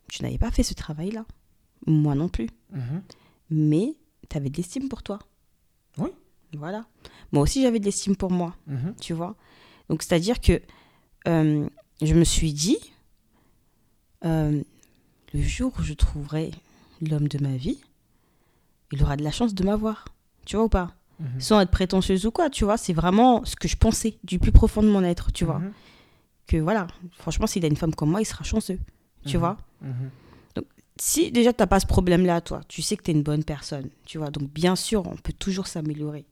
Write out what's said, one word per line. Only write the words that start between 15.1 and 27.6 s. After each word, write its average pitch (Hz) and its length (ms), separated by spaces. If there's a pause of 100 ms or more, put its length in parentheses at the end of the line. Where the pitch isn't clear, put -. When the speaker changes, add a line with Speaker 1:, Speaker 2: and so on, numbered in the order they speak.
Speaker 1:
Le 143 80
jour 247 360
où 175 40
je 156 100
trouverai 151 580 (520)
l'homme 151 260
de 143 140
ma 135 140
vie, 170 220 (1120)
il 143 100
aura 147 140
de 147 60
la 151 80
chance 220 240
de 190 80
m'avoir. » 214 440 (400)
Tu - 100
vois 220 80
ou 220 40
pas ? 180 260 (260)
Speaker 2:
Mhm. 131 200
Speaker 1:
Sans 214 200
être 180 100
prétentieuse 190 560
ou 226 40
quoi, 320 180
tu - 160
vois, 208 140
c'est - 160
vraiment 208 500
ce - 120
que - 120
je - 80
pensais 220 480
du 180 140
plus 226 140
profond 214 300
de 214 60
mon 196 160
être, 175 280
tu - 120
vois. 151 140
Speaker 2:
Mhm. 190 140 (760)
Speaker 1:
Que - 100
voilà, 175 300 (260)
franchement, - 340
s'il 208 200